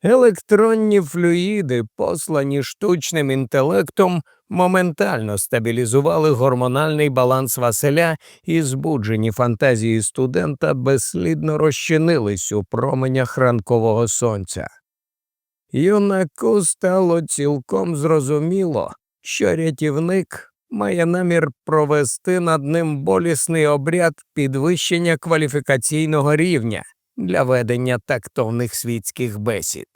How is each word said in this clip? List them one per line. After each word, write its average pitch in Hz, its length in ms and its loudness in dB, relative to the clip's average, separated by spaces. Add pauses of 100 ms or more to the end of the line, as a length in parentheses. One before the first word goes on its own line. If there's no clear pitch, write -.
Електронні 214 960 4
флюїди, 175 800 0 (120)
послані 143 680 -2
штучним 156 680 -2
інтелектом, 151 880 0 (280)
моментально 180 880 0
стабілізували 123 960 0
гормональний 135 800 0
баланс 127 480 0
Василя, 143 600 0 (260)
і 165 180 0
збуджені 127 680 -2
фантазії 113 680 0
студента 147 720 -2
безслідно 151 840 -2
розчинились 151 920 0
у 104 120 -2
променях 131 760 -2
ранкового 117 680 2
сонця. 107 600 -4 (1040)
Юнаку 202 920 2
стало 180 600 2
цілком 147 760 -2
зрозуміло, 151 960 0 (300)
що 190 340 0
рятівник 160 1000 -2 (160)
має 196 360 -2
намір 170 420 2 (180)
провести 151 720 0
над 160 240 0
ним 151 400 -2
болісний 165 640 2
обряд 156 460 2 (200)
підвищення 160 840 0
кваліфікаційного 151 1160 0
рівня 139 480 0 (340)
для 165 260 0
ведення 123 600 0
тактовних 120 720 -4
світських 117 640 -6
бесід. 104 560 -6